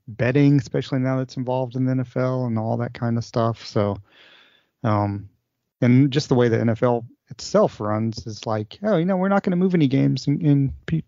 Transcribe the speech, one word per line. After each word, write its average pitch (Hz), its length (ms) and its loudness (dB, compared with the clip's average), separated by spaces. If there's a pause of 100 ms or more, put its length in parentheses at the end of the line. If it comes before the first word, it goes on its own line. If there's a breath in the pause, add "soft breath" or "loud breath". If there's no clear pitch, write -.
betting, 131 500 4
especially 139 400 -4
now 131 200 -2
that's 131 180 -8
involved 127 400 -4
in 127 80 -2
the 127 80 0
N 131 80 -2
F - 160 -8
L 127 300 -2
and 113 120 -2
all 113 200 -2
that 120 140 -6
kind 117 240 -2
of 117 80 -2
stuff. 113 400 -2
So, 101 320 -2 (880 soft breath)
um, 104 440 -2 (520)
and 127 300 6
just 143 180 -2
the 143 60 2
way 120 140 4
the 113 120 2
N 117 80 0
F 113 140 -2
L 120 240 0 (240)
itself - 500 0
runs 110 460 -4
is 107 200 -12
like, 110 360 -6
"Oh, 208 140 0
you 165 80 0
know, 190 120 0
we're 185 120 -2
not 196 160 0
gonna 185 120 0
move 185 180 2
any 160 140 4
games 135 380 0
and, 143 160 0
and 139 300 2 (140)
pe-, 160 220 -2